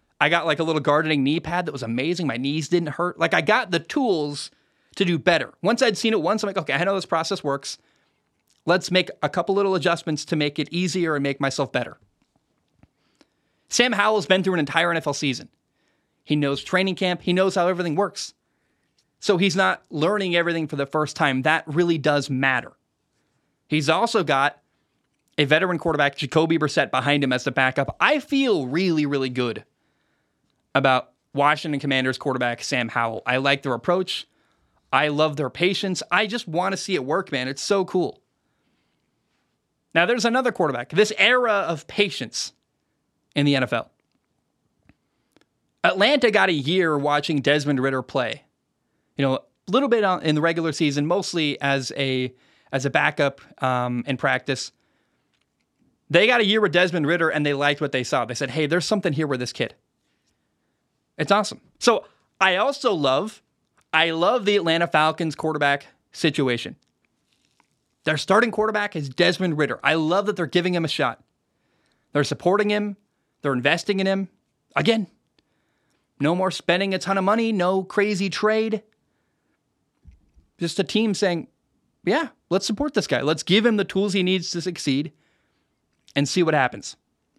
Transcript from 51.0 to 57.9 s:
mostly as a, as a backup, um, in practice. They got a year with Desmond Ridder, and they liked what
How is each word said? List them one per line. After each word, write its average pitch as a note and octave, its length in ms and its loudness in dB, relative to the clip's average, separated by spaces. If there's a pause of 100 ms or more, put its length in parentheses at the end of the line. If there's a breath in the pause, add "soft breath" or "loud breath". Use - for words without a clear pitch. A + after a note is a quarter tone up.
mostly E3+ 540 -2
as C#3 360 -2
a, C3 380 -2 (380 soft breath)
as C3+ 120 -2
a C#3 60 -2
backup, D3 500 0 (220)
um, B2 460 0
in C3 80 -2
practice. C3 560 -4 (1400)
They F3 160 6
got A#3+ 140 4
a A3 40 2
year G#3+ 160 2
with F#3 120 2
Desmond E3+ 340 2
Ridder, E3 220 2
and D3 180 0
they C#3+ 80 0
liked C#3+ 260 0
what C#3+ 120 -4